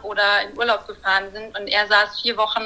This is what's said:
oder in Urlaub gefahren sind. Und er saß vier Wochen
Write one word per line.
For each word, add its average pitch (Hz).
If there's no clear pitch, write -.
oder 202
in -
Urlaub 233
gefahren 196
sind. 214
Und 202
er 208
saß 208
vier 226
Wochen 220